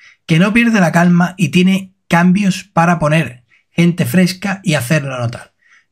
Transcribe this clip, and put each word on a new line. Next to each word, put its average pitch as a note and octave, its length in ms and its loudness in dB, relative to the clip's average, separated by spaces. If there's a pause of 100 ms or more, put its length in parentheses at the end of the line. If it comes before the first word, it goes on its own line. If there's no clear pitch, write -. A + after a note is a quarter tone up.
(260)
que D#3+ 120 2
no G3+ 140 2
pierde A#3 280 2
la E3 120 0
calma F3 460 2
y D3+ 100 0
tiene F#3 460 0 (140)
cambios F3+ 560 0
para E3+ 340 0
poner D3+ 460 -2 (260)
gente E3+ 340 0
fresca F3+ 580 -2
y D#3 120 -2
hacerlo C#3 440 -4
notar. A#2+ 360 -8 (360)